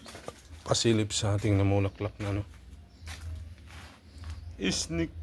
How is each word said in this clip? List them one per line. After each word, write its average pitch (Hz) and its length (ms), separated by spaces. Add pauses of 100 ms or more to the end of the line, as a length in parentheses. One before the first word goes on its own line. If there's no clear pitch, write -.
(680)
Pasilip 107 480
sa 101 240
ating 104 160
namulaklak 98 640
na 101 160
ano. 104 60 (2250)
Snake - 640